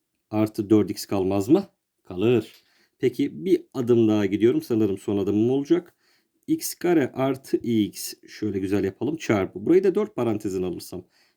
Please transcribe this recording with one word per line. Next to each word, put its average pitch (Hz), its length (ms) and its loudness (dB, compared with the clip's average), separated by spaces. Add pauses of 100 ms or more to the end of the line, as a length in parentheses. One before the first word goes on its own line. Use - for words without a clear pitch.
(300)
artı 107 400 -2
dört 104 200 6
x - 160 -10
kalmaz 98 420 -2
mı? 185 180 4 (380)
Kalır. 104 480 0 (500)
Peki 139 420 -2
bir 185 200 2 (100)
adım 117 340 4
daha 107 180 2
gidiyorum. 107 360 2
Sanırım 107 360 0
son 101 200 -4
adımım 104 320 0
olacak. 143 440 -2 (520)
X - 280 -4
kare 170 400 0
artı 135 420 -4
x. 107 580 -2 (140)
Şöyle 101 300 -6
güzel 95 260 0
yapalım. 113 320 -4
Çarpı. 101 500 -2
Burayı 175 180 4
da 185 100 2
dört 202 220 -4
parantezine 101 500 -2
alırsam. 87 380 -10 (320)